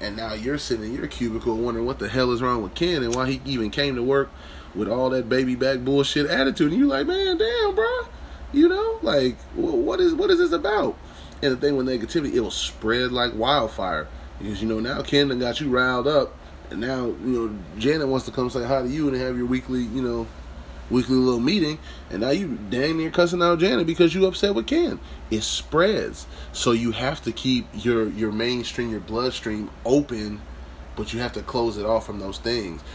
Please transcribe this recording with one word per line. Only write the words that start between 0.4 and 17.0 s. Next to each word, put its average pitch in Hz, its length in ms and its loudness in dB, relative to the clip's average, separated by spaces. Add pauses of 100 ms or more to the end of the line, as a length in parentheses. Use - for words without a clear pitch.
sitting 117 300 -4
in 113 80 -6
your 147 120 -6
cubicle 113 500 -2
wondering 117 280 -2
what 131 140 -2
the 101 100 -4
hell 123 240 2
is 117 80 0
wrong 123 220 0
with 95 120 -8
Ken 170 280 0
and 117 120 0
why 127 140 0
he 131 160 -2
even 117 260 -2
came 143 260 0
to 120 60 -2
work 135 280 2 (440)
with 98 140 -2
all 127 220 2
that 127 180 0
baby 127 260 2
back 131 260 2
bullshit 139 460 4
attitude. 147 440 2
And 190 100 4
you're 285 80 6
like, 269 180 2
"Man, 370 300 2
damn, 440 380 2
bro. 440 120 4 (680)
You 302 140 8
know, 440 340 0
like, 131 340 2 (180)
wh-, - 220 0
what 135 240 2
is, 339 140 4
what 359 160 2
is 190 80 6
this 339 140 4
about?" 339 440 0 (460)
And 139 100 4
the 127 40 0
thing 143 200 2
with 127 100 0
negativity, 131 480 -2
it 127 60 4
will 101 100 0
spread 123 640 -2
like 120 220 0
wildfire. 107 720 0 (300)
Because, 101 240 -6
you 113 60 0
know, 110 120 0
now 131 220 -4
Ken 143 260 4
done 127 100 0
got 120 220 0
you 151 80 -2
riled 127 380 2
up, 143 280 4 (360)
and 90 100 -6
now, 127 240 -2